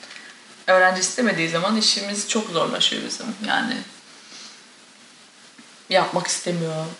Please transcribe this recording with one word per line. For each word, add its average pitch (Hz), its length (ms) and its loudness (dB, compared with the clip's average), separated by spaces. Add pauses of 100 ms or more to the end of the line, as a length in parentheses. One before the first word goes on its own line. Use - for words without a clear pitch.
(680)
Öğrenci 185 340 6
istemediği 185 480 0
zaman 185 280 2
işimiz 202 520 0
çok 208 200 -2
zorlaşıyor - 560 0
bizim. - 200 -8 (220)
Yani - 300 0 (2000)
yapmak 180 380 2
istemiyor. 160 580 -2 (140)